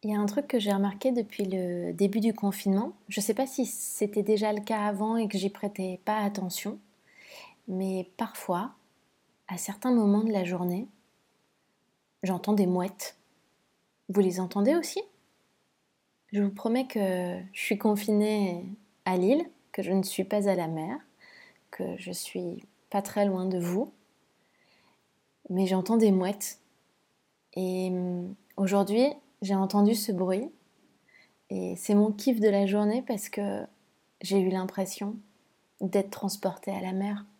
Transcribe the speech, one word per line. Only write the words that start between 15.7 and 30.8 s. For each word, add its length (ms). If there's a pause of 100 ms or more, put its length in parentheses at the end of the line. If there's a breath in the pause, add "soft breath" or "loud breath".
Je 120
vous 80
promets 340
que 540 (120)
je 80
suis 200
confinée 840 (420)
à 120
Lille, 320 (220)
que 100
je 100
ne 120
suis 200
pas 240
à 60
la 140
mer, 320 (720 loud breath)
que 260
je 140
suis 520 (280)
pas 100
très 240
loin 220
de 100
vous, 340 (1600 soft breath)
mais 160
j'entends 320
des 140
mouettes. 480 (960)
Et, 340
hum, 460 (200)
aujourd'hui, 600 (300)
j'ai 100
entendu 400
ce 160
bruit 380 (1000 soft breath)